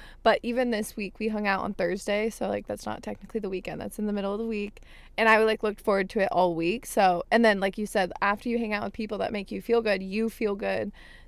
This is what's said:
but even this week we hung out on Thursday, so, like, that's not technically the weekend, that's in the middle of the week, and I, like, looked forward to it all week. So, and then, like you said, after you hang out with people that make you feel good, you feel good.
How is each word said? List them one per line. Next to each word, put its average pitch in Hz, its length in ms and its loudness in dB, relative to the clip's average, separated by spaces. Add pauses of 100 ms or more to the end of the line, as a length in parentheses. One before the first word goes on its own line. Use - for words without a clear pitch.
(240)
but 214 180 6
even 240 300 -2
this 214 260 -4
week 202 220 -8
we 214 80 -2
hung 214 180 -2
out 196 180 0
on 196 120 -4
Thursday, 202 560 -2
so, - 160 -6
like, 104 180 -4
that's - 220 -8
not - 160 -8
technically 208 360 -10
the 202 80 -6
weekend, 185 320 -8
that's - 200 -10
in 214 80 -4
the 208 60 -2
middle 202 200 -4
of 208 60 -6
the 226 80 -6
week, 208 340 -6 (340)
and 220 140 4
I, 220 140 8
like, 220 180 2
looked 214 180 -2
forward 196 300 0
to 214 120 0
it 190 100 2
all 175 240 4
week. 170 320 -2
So, 185 420 4
and 233 160 6
then, 208 140 6
like 190 180 -2
you 214 80 -4
said, 190 340 0
after 208 300 0
you 233 80 0
hang 220 160 -4
out 208 100 -4
with 202 100 -8
people 214 260 -6
that 190 120 -2
make 202 200 -6
you 196 100 -6
feel 233 220 2
good, 202 180 0
you 202 260 -2
feel 214 280 -2
good. 202 360 -2 (360)